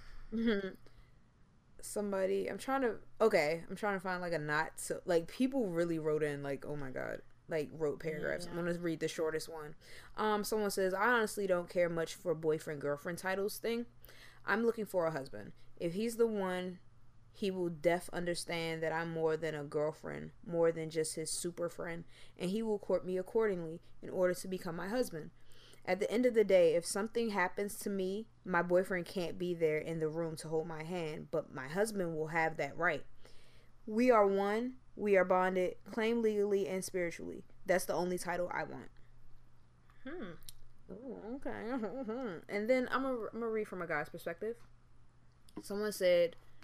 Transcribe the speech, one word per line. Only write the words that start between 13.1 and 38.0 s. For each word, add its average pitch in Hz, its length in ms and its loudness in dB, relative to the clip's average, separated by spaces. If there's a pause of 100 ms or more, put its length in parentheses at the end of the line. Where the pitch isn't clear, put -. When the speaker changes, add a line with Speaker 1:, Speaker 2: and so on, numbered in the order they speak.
Speaker 1:
titles 190 420 -2
thing. 233 260 -2 (600)
I'm 220 200 2
looking 220 200 2
for 180 200 0
a 160 60 2
husband. 135 420 -8 (240)
If 170 160 -2
he's 226 240 -2
the 233 100 6
one, 185 520 -2 (520)
he - 180 -2
will 185 200 -2
def 170 420 2
understand 170 720 -4
that 160 80 0
I'm 165 220 -2
more 160 240 2
than 151 180 -2
a 147 80 -4
girlfriend, 151 680 -4 (140)
more 170 280 4
than 160 160 -4
just 156 260 0
his 156 160 -4
super 170 380 -4
friend, 170 340 -6 (340)
and 180 120 -2
he 214 120 0
will 214 180 0
court 180 260 0
me 185 120 -2
accordingly 185 600 0 (220)
in - 80 -10
order 180 240 4
to 180 160 -8
become 180 260 -4
my 175 140 -6
husband. 190 400 -2 (560)
At 185 160 2
the - 100 0
end 240 140 4
of 247 80 4
the 220 100 6
day, 180 320 8
if 170 100 2
something 226 440 0
happens 202 500 0
to - 100 -4
me, 196 380 -2 (180)
my 175 160 2
boyfriend 180 440 4
can't 175 340 -4
be 180 140 0
there 160 240 2
in 165 220 -4
the 156 100 2
room 160 280 -4
to - 120 -10
hold 160 180 0
my 156 160 -8
hand, 160 480 -6
but - 220 -4
my 131 140 -8
husband 185 480 0
will 156 120 -2
have 160 300 2
that 143 200 -4
right. 165 280 2 (800)
We 233 240 6
are 208 160 10
one, 208 460 2 (220)
we 202 200 4
are 180 100 10
bonded, 185 500 4 (160)
claim 233 300 2
legally 202 460 2
and 185 160 -2
spiritually. - 600 -4 (220)
That's 185 200 4
the 190 80 -2
only 180 240 0